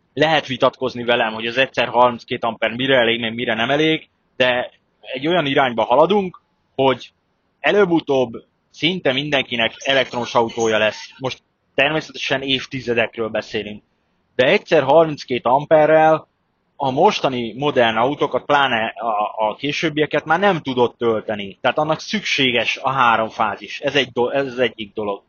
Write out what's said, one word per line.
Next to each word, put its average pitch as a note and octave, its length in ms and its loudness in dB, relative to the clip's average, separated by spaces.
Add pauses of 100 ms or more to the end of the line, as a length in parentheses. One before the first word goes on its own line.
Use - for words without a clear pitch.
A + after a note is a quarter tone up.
(140)
Lehet D3+ 340 0
vitatkozni B2+ 560 -2
velem, A#2 300 0
hogy A2 140 -6
az A#2 100 -4
egyszer C3 300 0
harminckét A#2+ 560 0
amper A2+ 280 -2
mire C3 260 2
elég, A#2 220 2
meg A2+ 140 -6
mire A#2 200 -4
nem A2+ 160 -2
elég, D#3 400 0 (260)
de B2 360 -2 (300)
egy C3 260 -10
olyan E3+ 180 -2
irányba C3+ 380 0
haladunk, E3 580 2 (340)
hogy C3 360 0 (480)
előbb-utóbb D3+ 720 0 (380)
szinte E3 440 -2
mindenkinek B2+ 640 -2
elektromos B2+ 580 -2
autója A2+ 420 2
lesz. G#2+ 420 -2
Most C3 220 -8 (340)
természetesen D3 680 -2
évtizedekről A#2+ 880 -2
beszélünk. G#2+ 540 -8 (520)
De B2+ 100 2
egyszer E3 380 2
harminckét C#3+ 640 2
amperrel D#3 800 4 (480)
a C#3 160 -4
mostani C3 640 0
modern B2+ 400 2
autókat, C#3 480 0
pláne C3 400 2
a, G#2+ 640 -4
a G2+ 60 -8
későbbieket D3 680 -4
már D#3+ 140 0
nem F#3+ 220 2
tudott B2 360 0
tölteni. G#2+ 640 -4
Tehát B2+ 160 0
annak D3+ 220 0
szükséges - 800 -2
a C3 140 -2
három A2+ 380 2
fázis. G2+ 500 -6
Ez C#3 160 -2
egy B2+ 160 0
do-, A#2+ 220 0
ez C#3 120 0
az B2 140 -8
egyik A2 340 -4
dolog. G#2 360 -6